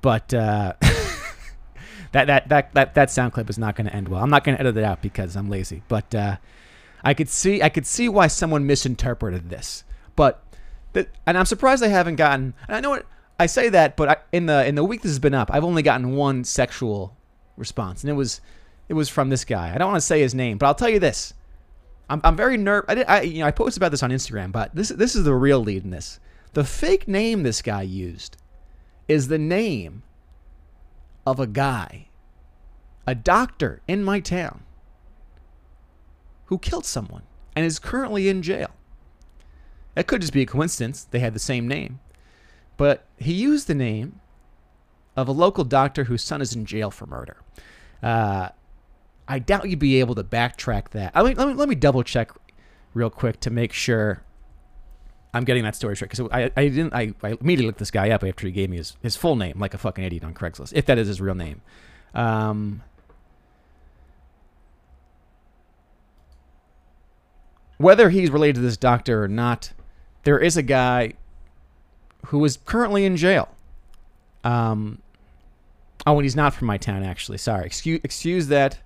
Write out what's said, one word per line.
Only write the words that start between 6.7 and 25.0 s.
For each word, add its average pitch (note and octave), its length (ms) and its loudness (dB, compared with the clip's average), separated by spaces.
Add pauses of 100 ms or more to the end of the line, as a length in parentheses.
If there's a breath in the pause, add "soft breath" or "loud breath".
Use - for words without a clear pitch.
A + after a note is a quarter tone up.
I C#3 100 2
could D3+ 160 -2
see, G3 320 0
I D3+ 80 4
could D3+ 180 -2
see A#3+ 220 0
why G3 200 6
someone D3+ 380 0
misinterpreted A#2 840 -2
this. - 320 -12 (320 soft breath)
But - 280 4 (520 soft breath)
the, F#3+ 140 -2 (180)
and F3 100 2
I'm F#3 80 4
surprised B3 400 4
I G#3+ 40 6
haven't F3 280 4
gotten, C#3 380 2 (140 loud breath)
and G#3+ 80 -4
I A#3 40 -2
know C#4 140 -2
it, - 120 -8 (320 soft breath)
I E3+ 60 6
say A3+ 240 2
that, E3 300 6
but D3 100 2
I, C#3+ 80 8 (160)
in F3 140 2
the, C#3+ 200 6
in C#3+ 100 0
the D3 80 2
week A3+ 180 -4
this F3+ 80 -2
has C#3 80 -2
been C#3 160 2
up, B2+ 180 0
I've D3+ 120 2
only E3+ 180 2
gotten C3 340 2
one C#3 280 0
sexual G#2+ 680 -4 (420)
response, F#2+ 460 -8
and C#3+ 60 -4
it D3 60 0
was, C3+ 260 -2 (480 soft breath)
it D#3+ 60 -4
was D#3 160 0
from C3+ 180 0
this C3 160 0
guy. F2 300 -4
I A2 40 -2
don't F#3 100 2
wanna G3+ 120 0
say D#3 200 2
his B2+ 140 2
name, B2 220 -2
but F#2+ 100 2
I'll - 80 6
tell A#3+ 140 0
you A3 120 4
this. - 340 -2 (720)
I'm, D3+ 160 -2
I'm D#3+ 120 8
very B3 200 2
ner-, G3+ 320 2
I - 60 2
did, B3 140 0
I, G3+ 140 6
you D#3+ 180 -4
know, D3+ 60 2
I D3+ 40 4
posted G3+ 320 0
about E3+ 80 2
this C#3 120 -2
on B2 80 0
Instagram, G#2+ 420 -4
but A2 220 -4
this, G3+ 140 -2
this A#3 280 0